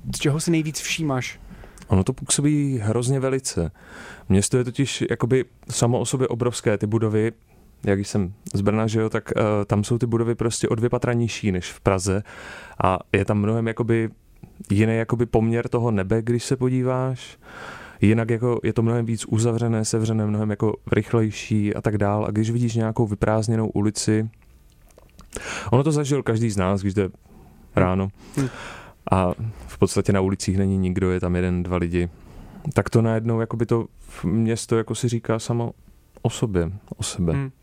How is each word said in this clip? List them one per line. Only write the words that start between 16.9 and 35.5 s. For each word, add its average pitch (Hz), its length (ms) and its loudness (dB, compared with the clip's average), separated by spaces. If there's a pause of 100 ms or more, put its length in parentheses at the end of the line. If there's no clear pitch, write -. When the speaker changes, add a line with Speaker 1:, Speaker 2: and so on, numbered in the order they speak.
Speaker 2:
Jinak 110 280 4
jako 120 340 0
je 110 100 0
to - 80 2
mnohem 117 240 2
víc 113 220 -4
uzavřené, 113 580 2
sevřené, 110 400 0
mnohem 107 240 0
jako 107 260 0 (160)
rychlejší 107 840 0
a - 60 -6
tak 107 160 0
dál. 104 280 0
A - 60 -4
když 110 200 0
vidíš 117 240 0
nějakou 113 320 0
vyprázdněnou 110 600 0
ulici, 107 600 0 (1400)
ono 127 120 4
to 160 80 2
zažil 147 320 0
každý 113 260 0
z 98 80 -2
nás, 98 240 2
když 98 120 0
jde 95 160 0 (680)
ráno 95 340 2 (260)
Speaker 1:
Hmm. 135 140 0 (640)
Speaker 2:
a 92 200 4 (360)
v - 100 -14
podstatě 98 360 2
na 98 80 4
ulicích 95 360 0
není 95 200 2
nikdo, 92 340 2
je 92 80 0
tam 90 160 0
jeden, 90 280 0
dva 90 140 -2
lidi, 87 320 0 (640)
tak - 160 2
to 117 120 4
najednou 113 380 0
jakoby 113 260 -2
to 117 200 0 (380)
město 113 540 0
jako 113 180 -2
si 123 120 -2
říká 113 320 -2
samo 117 320 -4 (500)